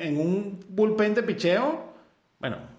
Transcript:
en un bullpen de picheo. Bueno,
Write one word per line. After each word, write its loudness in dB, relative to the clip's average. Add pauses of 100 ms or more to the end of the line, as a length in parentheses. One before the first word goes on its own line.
en 0
un -2
bullpen 2
de 2
picheo. 0 (440)
Bueno, -6 (200)